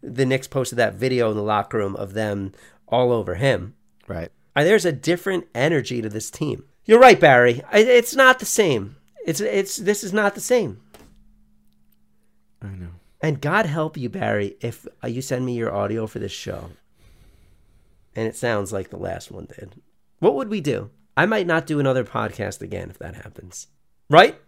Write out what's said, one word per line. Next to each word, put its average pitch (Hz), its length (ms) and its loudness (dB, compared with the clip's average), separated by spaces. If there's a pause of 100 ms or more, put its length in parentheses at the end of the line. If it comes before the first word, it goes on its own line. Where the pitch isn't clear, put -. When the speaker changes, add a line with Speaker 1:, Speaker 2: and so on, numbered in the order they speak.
Speaker 1:
the 127 240 -2
Knicks 131 220 -2
posted 123 300 -4
that 107 160 0
video 120 360 -2
in 107 60 -4
the 104 60 -4
locker 107 360 -2
room 98 180 -4
of 98 180 -10
them 101 380 -6 (360)
all 123 240 2
over 98 240 -2
him. 104 380 -2 (320)
Speaker 2:
Right. 127 240 -10 (260)
Speaker 1:
And 147 100 2
there's 196 200 2
a 165 60 0
different 175 640 -4
energy 127 480 -2
to 110 60 -6
this 107 220 -10
team. - 340 -8 (200)
You're 220 160 6
right, 247 200 10
Barry. 123 500 6
I, 214 100 6
it's 240 360 4
not 262 220 6
the 208 80 -10
same. 127 500 0 (300)
It's, 151 140 -4
it's, 196 360 -4
this 208 260 -4
is 190 100 -8
not 202 220 0
the 208 60 -14
same. 175 400 -2 (1800)
Speaker 2:
I 101 60 -14
know. 92 200 -14 (320)
Speaker 1:
And 151 200 -4
God 180 260 0
help 156 300 -4
you, 123 120 -8
Barry, 107 520 -4
if, - 260 -12 (160)
uh, 120 60 -8
you 120 140 -8
send 127 220 -6
me 123 100 -6
your 117 200 -4
audio 104 320 -4
for - 120 -12
this 104 140 -8
show 92 380 -12 (1500)
and 113 100 -4
it 110 100 -8
sounds 104 360 -4
like 95 180 -8
the 95 60 -16
last 90 340 -10
one 95 160 -16
did. - 280 -20 (440)
What 220 160 2
would 269 140 -6
we 208 120 -6
do? 113 300 -6 (260)
I 156 100 2
might 208 200 -2
not 165 200 0
do 151 120 -2
another 131 260 0
podcast 104 580 -6
again 92 280 -10
if 90 80 -20
that - 180 -14
happens. - 520 -20 (400)
Right? 196 260 8 (140)